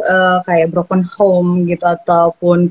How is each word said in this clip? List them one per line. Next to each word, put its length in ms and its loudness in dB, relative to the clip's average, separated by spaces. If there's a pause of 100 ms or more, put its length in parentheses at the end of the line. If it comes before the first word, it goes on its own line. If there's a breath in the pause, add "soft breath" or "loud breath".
eh, 400 0
kayak 320 -2
broken 400 -2
home 560 0
gitu 160 -4
ataupun 840 0